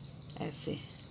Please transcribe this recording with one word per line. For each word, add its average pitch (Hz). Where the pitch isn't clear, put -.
ऐसे, 151